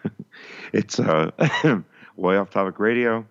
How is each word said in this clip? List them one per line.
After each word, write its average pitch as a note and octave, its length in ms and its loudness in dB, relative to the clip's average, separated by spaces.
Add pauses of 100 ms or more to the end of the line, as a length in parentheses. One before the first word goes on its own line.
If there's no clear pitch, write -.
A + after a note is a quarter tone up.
(720)
It's, - 260 -2
uh, D#2+ 380 2
<laughs> D3+ 460 2 (340)
Way F#2 220 2
Off G2 120 -2
Topic F#2+ 280 -2
Radio A2+ 520 0